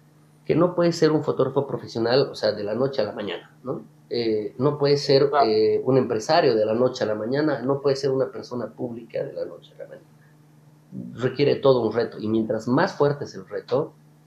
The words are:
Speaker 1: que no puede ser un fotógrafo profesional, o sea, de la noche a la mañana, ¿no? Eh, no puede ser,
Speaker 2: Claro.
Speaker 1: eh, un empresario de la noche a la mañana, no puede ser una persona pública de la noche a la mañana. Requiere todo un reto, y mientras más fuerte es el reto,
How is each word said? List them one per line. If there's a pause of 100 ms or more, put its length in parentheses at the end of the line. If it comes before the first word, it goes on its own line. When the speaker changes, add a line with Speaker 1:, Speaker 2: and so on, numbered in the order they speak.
(460)
Speaker 1:
que
no
puede
ser
un
fotógrafo
profesional,
o
sea,
de
la
noche
a
la
mañana,
¿no? (300)
Eh,
no
puede
ser,
Speaker 2:
Claro.
Speaker 1:
eh,
un
empresario
de
la
noche
a
la
mañana,
no
puede
ser
una
persona
pública
de
la
noche
a
la
mañana. (1080)
Requiere
todo
un
reto,
y
mientras
más
fuerte
es
el
reto, (340)